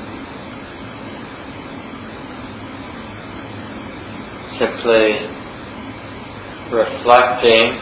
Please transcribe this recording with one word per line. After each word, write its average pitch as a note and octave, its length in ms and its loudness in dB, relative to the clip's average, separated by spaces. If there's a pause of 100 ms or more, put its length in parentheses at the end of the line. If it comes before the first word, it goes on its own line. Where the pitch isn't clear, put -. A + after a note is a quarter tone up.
(4000)
simply A2 560 6 (1600)
reflecting A#2 1080 6